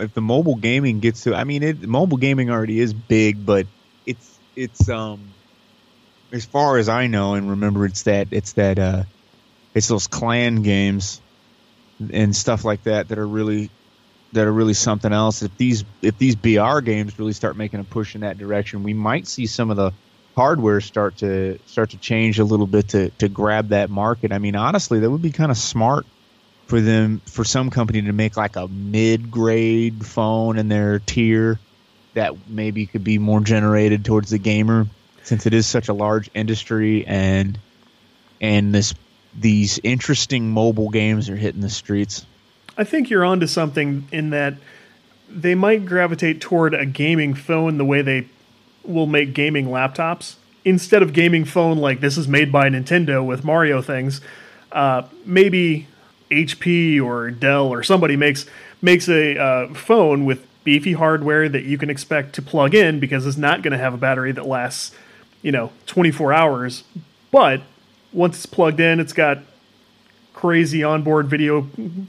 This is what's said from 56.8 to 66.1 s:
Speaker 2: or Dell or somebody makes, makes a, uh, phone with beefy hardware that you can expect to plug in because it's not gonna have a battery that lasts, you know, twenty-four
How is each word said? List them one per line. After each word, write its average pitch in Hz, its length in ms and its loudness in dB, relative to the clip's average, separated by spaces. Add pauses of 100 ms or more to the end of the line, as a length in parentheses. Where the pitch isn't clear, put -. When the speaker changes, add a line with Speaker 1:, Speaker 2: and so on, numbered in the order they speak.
Speaker 2:
or 120 320 -2
Dell 139 380 0
or 123 140 -4
somebody 165 340 2
makes, 143 280 2 (380)
makes 180 260 4
a, 156 300 2
uh, 131 360 0
phone 151 500 4
with 131 220 -2 (180)
beefy 151 300 2
hardware 156 540 0
that 139 160 -4
you 143 120 -4
can 147 140 -4
expect 139 460 -6
to 151 60 -10
plug 143 320 0
in 160 260 4
because 135 260 -2
it's 139 100 -4
not 151 260 0
gonna 143 160 -2
have 127 160 -2
a - 40 -8
battery 131 340 -2
that 143 140 -8
lasts, 123 460 -6 (500)
you 151 100 -2
know, 117 200 -4 (140)
twenty-four 151 460 2